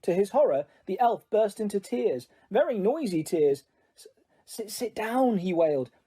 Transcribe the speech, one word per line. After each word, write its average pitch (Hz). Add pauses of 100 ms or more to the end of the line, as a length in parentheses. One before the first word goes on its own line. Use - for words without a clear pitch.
To 175
his 196
horror, 180 (200)
the 190
elf 233
burst 214
into 202
tears, 196 (220)
very 262
noisy 202
tears. 147 (320)
S-, - (380)
sit, -
sit 220
down, 233
he 180
wailed. 151 (160)